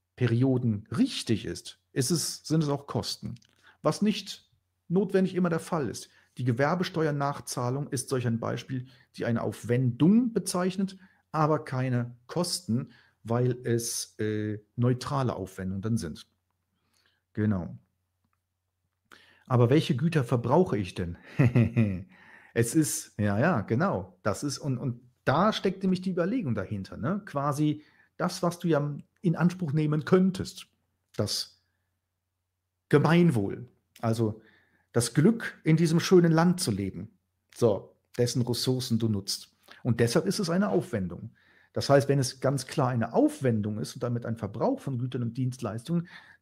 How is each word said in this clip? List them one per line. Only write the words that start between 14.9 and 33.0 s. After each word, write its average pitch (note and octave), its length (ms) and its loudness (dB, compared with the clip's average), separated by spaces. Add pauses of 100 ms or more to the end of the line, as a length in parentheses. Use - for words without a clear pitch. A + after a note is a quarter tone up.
Aufwendungen F#2+ 460 -8
dann A2+ 160 -2
sind. E2+ 300 -8 (1040)
Genau. G#2+ 440 -2 (1700)
Aber A#2+ 220 6
welche D#3 260 4
Güter D#3 280 0
verbrauche B2+ 540 2
ich F#2+ 180 -6
denn? F2 220 -6 (200)
<laughs> A2 680 2 (500)
Es A#2 160 0
ist, - 440 -2
ja, G#2 200 0
ja, D3 220 2
genau, A2+ 640 -2
das G2+ 180 -2
ist, C#3+ 180 -6
und, C3 180 -4
und B2 240 -6 (240)
da F3 260 4
steckt F#3+ 320 -4
nämlich F#3 180 0
die F#3+ 100 -4
Überlegung F3 440 -2
dahinter, F#2+ 400 -6
ne? B2+ 300 -4
Quasi D3 580 -2 (320)
das, - 280 -4
was E3+ 160 -2
du E3+ 100 -2
ja D3 280 0 (240)
in D#3+ 140 2
Anspruch D#3+ 380 0
nehmen D3+ 320 0
könntest, F#3 600 2 (500)
das - 440 -4 (1300)
Gemeinwohl, C#3+ 800 4 (320)